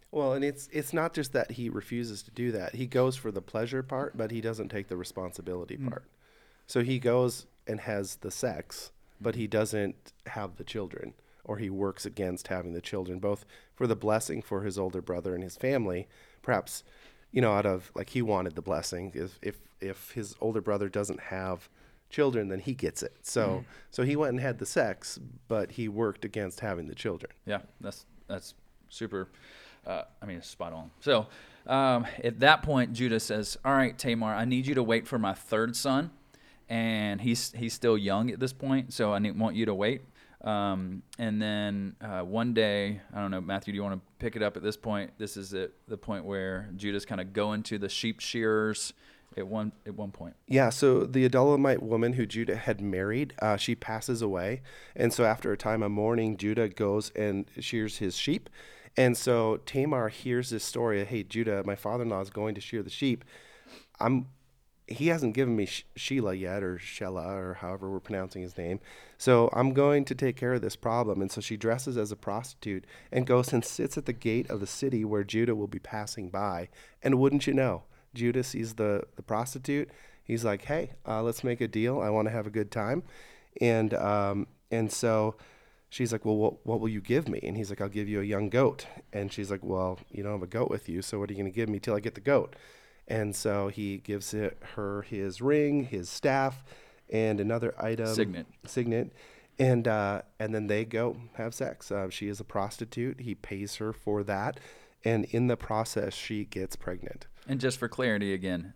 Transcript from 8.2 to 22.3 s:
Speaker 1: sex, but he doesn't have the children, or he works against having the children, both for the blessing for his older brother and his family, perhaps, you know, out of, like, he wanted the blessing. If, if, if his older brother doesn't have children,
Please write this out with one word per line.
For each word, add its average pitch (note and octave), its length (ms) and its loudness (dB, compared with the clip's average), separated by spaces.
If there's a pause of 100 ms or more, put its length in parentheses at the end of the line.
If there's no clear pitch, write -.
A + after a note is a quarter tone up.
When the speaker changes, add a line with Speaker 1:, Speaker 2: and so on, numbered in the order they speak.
Speaker 1:
sex, - 600 -6 (280)
but A2 160 -2
he A2+ 120 -2
doesn't G#2 640 0 (140)
have G2 280 -8
the - 80 -12
children, - 500 -8 (300)
or G#2 140 -6
he G#2 120 -4
works G2 360 -2
against F#2 420 -4
having F2+ 240 -4
the E2+ 80 -6
children, F#2 400 -6
both G2+ 240 -2 (320)
for B2 100 0
the A2+ 100 4
blessing G#2+ 460 0
for G2 220 -4
his G2 160 -2
older F#2 220 -2
brother F2 340 -4
and F2+ 80 -4
his F2+ 140 -12
family, G#2+ 500 0 (340)
perhaps, - 440 0 (480)
you B2+ 80 4
know, A2+ 100 6
out G#2 140 4
of, F#2 300 0
like, F2 160 -8
he B2+ 100 0
wanted F#2 340 0
the E2+ 60 -6
blessing. F2 520 -4
If, F2+ 280 -6
if, - 180 -6 (220)
if F#2+ 300 -8
his G#2+ 280 -8
older A2 220 0
brother G2+ 260 0
doesn't G2+ 320 -2
have F#2 480 -6 (420)
children, B2+ 380 2